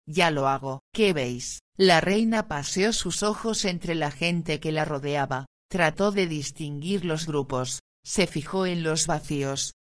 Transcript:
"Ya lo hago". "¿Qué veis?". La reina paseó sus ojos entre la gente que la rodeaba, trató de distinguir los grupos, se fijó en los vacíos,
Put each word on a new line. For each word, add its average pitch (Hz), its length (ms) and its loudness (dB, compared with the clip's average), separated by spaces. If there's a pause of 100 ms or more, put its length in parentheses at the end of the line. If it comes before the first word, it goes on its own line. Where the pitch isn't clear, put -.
"Ya 165 240 2
lo 139 180 2
hago". 135 320 -2 (120)
"¿Qué 202 200 4
veis?". 123 480 -4 (160)
La 180 240 8
reina 214 480 2
paseó 185 440 0
sus 175 300 -2
ojos 214 420 0
entre 175 300 -2
la 151 160 0
gente 170 480 -2
que 156 140 -2
la 156 120 0
rodeaba, 139 600 -2 (240)
trató 185 420 2
de 196 140 2
distinguir 156 800 -4
los 160 220 -2
grupos, 131 540 -2 (240)
se - 220 0
fijó 185 400 -2
en 175 160 -2
los 156 240 0
vacíos, 143 760 -2